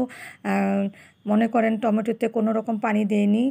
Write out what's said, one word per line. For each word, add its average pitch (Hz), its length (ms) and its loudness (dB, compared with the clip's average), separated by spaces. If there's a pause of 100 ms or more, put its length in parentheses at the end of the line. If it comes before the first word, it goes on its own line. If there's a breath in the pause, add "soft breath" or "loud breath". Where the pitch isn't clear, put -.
আহ, 196 800 -2 (460 loud breath)
মনে 220 240 4
করেন 220 200 2 (100)
টমেটোতে 226 440 0 (100)
কোনো 220 200 2
রকম 220 180 -4 (100)
পানি 214 160 2 (100)
দেয়নি, 208 400 2